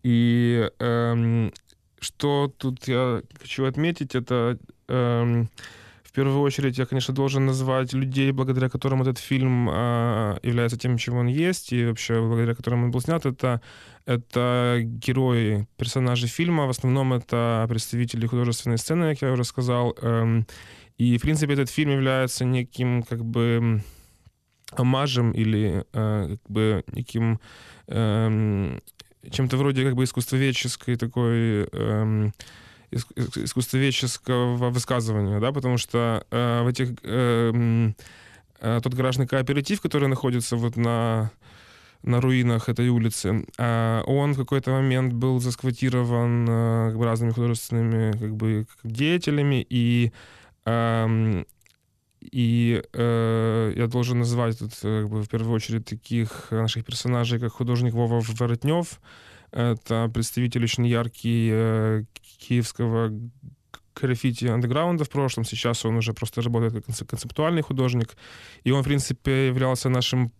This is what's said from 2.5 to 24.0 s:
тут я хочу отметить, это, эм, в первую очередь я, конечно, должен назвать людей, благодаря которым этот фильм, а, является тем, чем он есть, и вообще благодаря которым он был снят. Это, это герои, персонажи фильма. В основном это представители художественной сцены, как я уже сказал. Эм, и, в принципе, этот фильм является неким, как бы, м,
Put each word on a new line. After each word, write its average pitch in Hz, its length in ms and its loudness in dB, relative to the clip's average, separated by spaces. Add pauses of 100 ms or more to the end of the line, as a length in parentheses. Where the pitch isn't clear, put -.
тут 127 300 -6
я 123 340 0 (200)
хочу - 240 -4
отметить, 147 500 -2
это, 120 420 0 (320)
эм, 120 600 2 (540)
в - 100 -20
первую 135 280 2
очередь 135 380 0
я, 127 80 0
конечно, 131 280 -2
должен 135 320 2
назвать 131 460 0
людей, 135 380 0
благодаря 131 380 0
которым 131 340 0
этот 127 160 0
фильм, 127 520 2
а, 117 720 0
является 120 340 0
тем, 123 200 -2
чем 123 200 -4
он 120 100 2
есть, 160 460 0
и 120 120 2
вообще 113 360 0
благодаря 117 340 0
которым 120 300 0
он 120 60 0
был 123 100 0
снят. 160 240 -2
Это, 127 360 0 (440)
это 123 760 0
герои, 117 840 0 (100)
персонажи 123 500 -2
фильма. 160 400 0
В 127 40 -2
основном 131 420 0
это 117 560 0
представители 117 580 -2
художественной 120 520 0
сцены, 160 360 0
как 139 80 -6
я 131 100 0
уже 123 120 0
сказал. 123 560 -2
Эм, 113 460 2 (500)
и, 120 200 4
в - 60 0
принципе, 151 300 2
этот 135 160 0
фильм 147 220 0
является 131 540 0
неким, 123 580 0
как 117 220 -6
бы, 113 160 0 (200)
м, 113 220 2 (920)